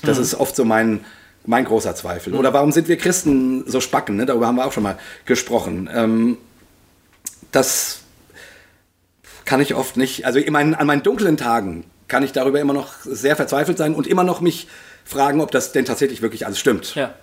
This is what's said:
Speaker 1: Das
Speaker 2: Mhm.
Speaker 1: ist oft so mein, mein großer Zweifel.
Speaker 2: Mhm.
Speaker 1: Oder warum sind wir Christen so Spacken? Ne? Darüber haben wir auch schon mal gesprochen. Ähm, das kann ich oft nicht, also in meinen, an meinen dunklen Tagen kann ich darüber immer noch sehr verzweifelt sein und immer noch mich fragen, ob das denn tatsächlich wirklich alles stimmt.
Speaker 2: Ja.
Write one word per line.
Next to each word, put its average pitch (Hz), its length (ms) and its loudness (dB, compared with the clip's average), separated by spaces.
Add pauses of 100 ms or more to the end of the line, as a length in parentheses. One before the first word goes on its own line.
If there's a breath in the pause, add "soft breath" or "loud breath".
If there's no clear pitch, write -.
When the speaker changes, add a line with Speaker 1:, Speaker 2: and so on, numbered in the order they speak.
Speaker 1:
Das 143 140 2
Speaker 2:
Mhm. 120 60 2
Speaker 1:
ist - 120 -4
oft - 200 -2
so 135 100 2
mein, 110 400 2 (400 loud breath)
mein 117 200 2
großer 107 300 0
Zweifel. 90 380 -8
Speaker 2:
Mhm. - 60 0
Speaker 1:
Oder 131 140 2
warum 143 180 4
sind 160 180 2
wir 170 80 2
Christen 131 720 0
so 127 120 0
Spacken? 123 380 -2
Ne? 113 80 0
Darüber 120 220 2
haben 120 80 2
wir 127 100 0
auch 139 80 -4
schon 107 100 -2
mal 98 140 -4 (280 loud breath)
gesprochen. 95 680 -2
Ähm, 113 440 2 (1120)
das - 480 0 (1500 loud breath)
kann 135 160 2
ich 143 140 0
oft - 200 -4
nicht, 131 300 -2
also 127 140 2
in 147 140 0
meinen, 151 200 4
an 151 140 0
meinen 143 160 2
dunklen 202 340 2
Tagen 101 480 -2 (220)
kann 131 160 0
ich 135 80 -4
darüber 139 280 0
immer 143 140 0
noch 139 200 -6 (100)
sehr 135 320 0
verzweifelt 143 420 -2
sein 156 180 0
und 143 120 -2
immer 185 160 2
noch 180 180 0
mich 170 260 0 (360 loud breath)
fragen, 143 380 0
ob 143 100 -2
das 127 200 0
denn 131 140 2
tatsächlich 131 360 -2
wirklich 110 240 -4
alles 101 140 -6
stimmt. - 360 0
Speaker 2:
Ja. 131 280 -4